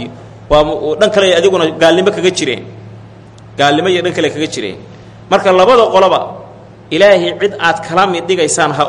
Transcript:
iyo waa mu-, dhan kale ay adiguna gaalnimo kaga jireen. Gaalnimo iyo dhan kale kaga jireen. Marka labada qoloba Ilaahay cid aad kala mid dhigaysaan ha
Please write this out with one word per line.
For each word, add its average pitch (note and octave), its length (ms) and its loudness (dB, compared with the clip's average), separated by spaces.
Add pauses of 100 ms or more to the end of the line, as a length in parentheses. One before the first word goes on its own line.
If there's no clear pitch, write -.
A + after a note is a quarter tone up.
iyo A#2+ 80 -12 (400)
waa D3+ 140 4
mu-, D3+ 360 -4
dhan G#3 120 2
kale G3+ 160 -2
ay F3+ 100 2
adiguna F#3 280 2 (120)
gaalnimo E3+ 340 2
kaga F3 200 -2
jireen. C3 320 -6 (960)
Gaalnimo D3 320 2
iyo F3 120 0
dhan E3+ 120 -4
kale D#3 160 -2
kaga D#3+ 180 -4
jireen. G#2+ 300 -8 (520)
Marka F#3+ 220 2
labada A#3+ 420 4
qoloba F#3+ 260 4 (720)
Ilaahay F3 480 4
cid G3 200 -2
aad E3 220 0
kala F3+ 260 0
mid E3+ 200 -4
dhigaysaan D#3+ 440 0
ha D3 180 -2